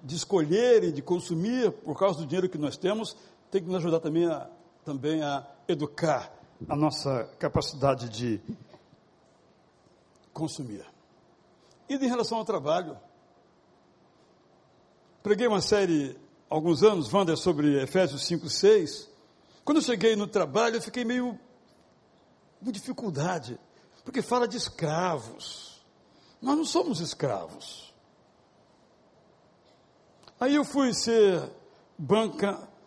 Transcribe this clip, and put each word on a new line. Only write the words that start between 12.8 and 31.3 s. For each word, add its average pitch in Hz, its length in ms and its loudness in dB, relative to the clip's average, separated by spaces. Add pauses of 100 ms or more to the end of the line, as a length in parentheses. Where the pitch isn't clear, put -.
preguei 208 240 2
uma 208 160 2
série 160 560 2 (320)
há 147 60 -2
alguns 156 260 2
anos, 170 320 4
Wander, 175 240 2
sobre 147 460 2
Efésios 143 420 0
cinco, 165 240 -4
seis. 190 600 4 (540)
Quando 302 120 4
eu 302 40 6
cheguei 220 340 4
no 208 120 -2
trabalho, 208 480 0
eu 233 60 -2
fiquei 247 240 -6
meio 247 340 -2 (1200)
com 240 80 -4
dificuldade, 170 880 -6 (440)
porque - 180 -4
fala 240 260 0
de 208 100 -8
escravos. 156 1200 -6 (600)
Nós 269 160 2
não 320 80 0
somos 277 340 0
escravos. - 920 -6 (2500)
Aí 277 160 4
eu 294 100 4
fui 269 280 2
ser 196 560 4 (480)